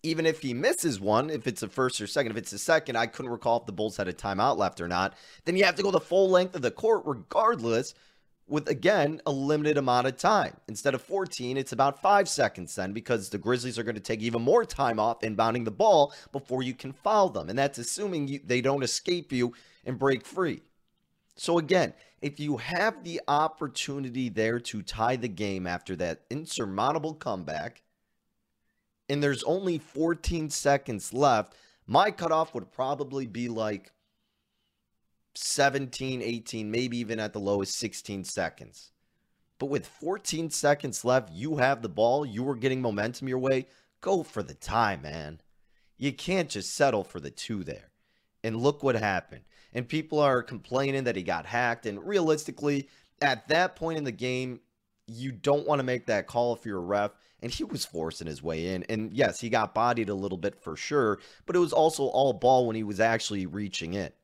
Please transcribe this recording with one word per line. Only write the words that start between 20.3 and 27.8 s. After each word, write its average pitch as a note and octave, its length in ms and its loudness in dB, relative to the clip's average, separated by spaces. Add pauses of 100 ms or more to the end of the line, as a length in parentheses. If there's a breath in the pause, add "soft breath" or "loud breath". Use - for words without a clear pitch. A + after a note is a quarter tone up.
So E3+ 220 2
again, E3 360 2 (260 soft breath)
if D3 200 -6
you D3 160 -2
have F3+ 480 -2
the E3+ 240 -8
opportunity C#3 1000 -2
there A2 300 2
to A2 240 -6
tie A2+ 320 0
the B2 140 -4
game F#2+ 400 -4
after F2 260 -6
that E2+ 360 -4
insurmountable C#3 840 -2
comeback, D#2 680 -8 (1300)